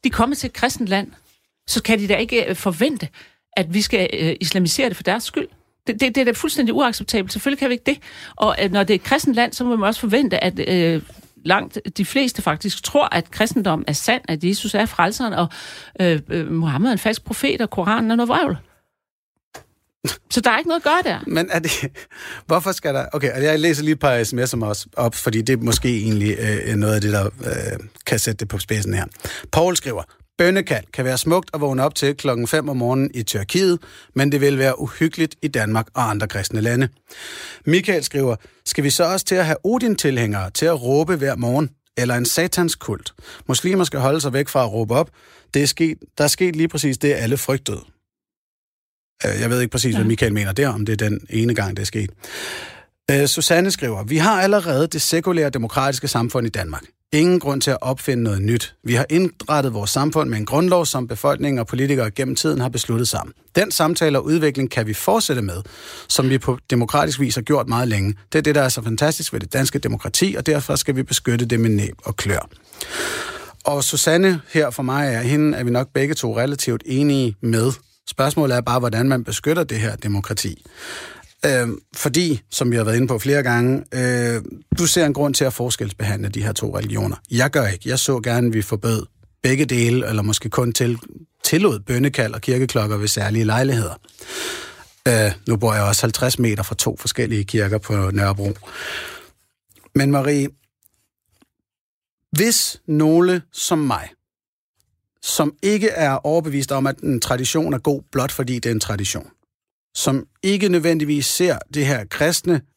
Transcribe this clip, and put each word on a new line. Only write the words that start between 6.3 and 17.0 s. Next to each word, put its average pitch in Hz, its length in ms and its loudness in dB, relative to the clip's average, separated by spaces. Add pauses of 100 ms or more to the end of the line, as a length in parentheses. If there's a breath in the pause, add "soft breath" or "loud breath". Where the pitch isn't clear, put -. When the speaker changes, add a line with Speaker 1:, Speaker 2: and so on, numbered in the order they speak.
Speaker 1:
fuldstændig 254 440 0
uacceptabelt. 226 580 0
Selvfølgelig 277 260 -2
kan 269 100 0
vi 247 40 0
ikke 240 120 -6
det. 285 120 0 (380 loud breath)
Og, 214 280 2
øh, 190 80 0
når 196 120 2
det 208 100 2
er - 20 6
et 185 80 -2
kristent 277 320 2
land, 240 180 2
så 247 100 -6
må 240 120 0
man 202 120 2
også 220 120 0
forvente, 226 440 2
at, 180 240 -2
øh, 165 340 2 (440)
langt 190 340 0 (180)
de 196 80 0
fleste 262 360 0
faktisk 165 420 -4
tror, - 220 2 (100)
at 170 160 -2
kristendom 202 560 0
er 147 60 -2
sand, 240 340 0
at 160 160 -2
Jesus 202 320 -2
er 208 100 2
frelseren, 214 480 -2
og, 170 140 0 (540 loud breath)
øh, 165 280 4
øh, 165 220 -2
Muhammed 165 380 2
er 247 40 2
en 185 60 0
falsk - 260 -2